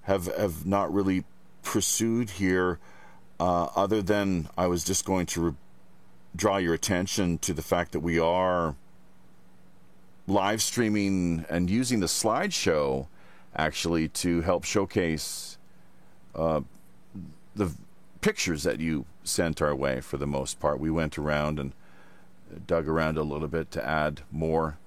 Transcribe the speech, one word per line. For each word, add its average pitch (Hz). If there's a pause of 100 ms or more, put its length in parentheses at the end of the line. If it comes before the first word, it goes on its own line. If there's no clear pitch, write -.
have, 98 (100)
have 80
not 95
really 95 (380)
pursued 113
here, 92 (600)
uh, 87 (100)
other 101
than 95
I 90
was 87
just -
going 92
to -
re-, 82 (800)
draw 98
your 82
attention 90
to -
the 76
fact 87
that 82
we 82
are 85 (1500)
live 101
streaming 98
and 87
using 120
the 85
slideshow 76 (500)
actually 80
to 87
help 87
showcase, - (760)
uh, 80 (920)
the 101 (460)
pictures 85
that 67
you 78 (180)
sent 82
our 73
way 65
for -
the 69
most 69
part. 73
We 80
went 80
around 76
and 69 (920)
dug 82
around 78
a 76
little 76
bit 80
to -
add 76 (100)
more 80